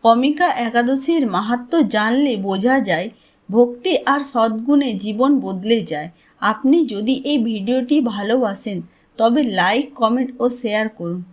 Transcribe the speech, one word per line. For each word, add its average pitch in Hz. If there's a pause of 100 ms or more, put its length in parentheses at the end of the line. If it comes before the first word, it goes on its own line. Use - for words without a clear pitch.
কমিকা 269
একাদশীর 254
মাহাত্ম্য 233
জানলে 233
বোঝা 196
যায়, 190 (400)
ভক্তি 240
আর 285
সদ্গুণে 233
জীবন 220
বদলে 196
যায়। 156 (300)
আপনি 214
যদি 214
এই 285
ভিডিওটি 240
ভালোবাসেন, 208 (340)
তবে 233
লাইক, 208
কমেন্ট 247
ও 240
শেয়ার 220
করুন। 175 (100)